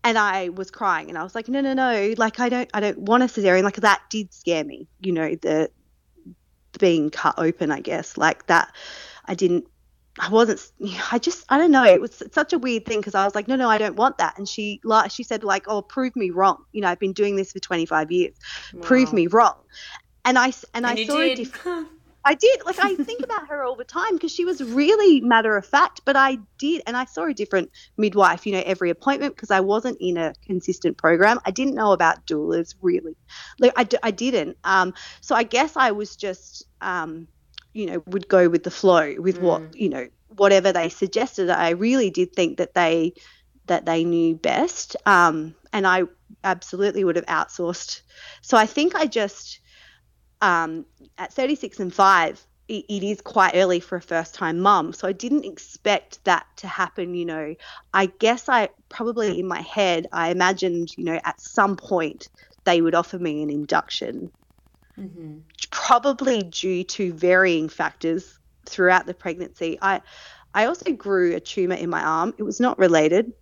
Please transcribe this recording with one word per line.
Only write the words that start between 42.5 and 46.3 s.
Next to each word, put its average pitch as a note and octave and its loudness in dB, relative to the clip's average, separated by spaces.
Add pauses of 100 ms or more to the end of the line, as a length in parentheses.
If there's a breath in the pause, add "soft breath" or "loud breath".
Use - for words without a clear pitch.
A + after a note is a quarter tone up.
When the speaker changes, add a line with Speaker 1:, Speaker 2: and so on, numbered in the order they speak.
Speaker 1:
that F3 -4
they, E3 2 (520 soft breath)
that F3 -2
they E3 0
knew E3+ 0
best. - -4 (120)
Um, D#3+ 4 (180)
and G3 -2
I F#3 2 (420)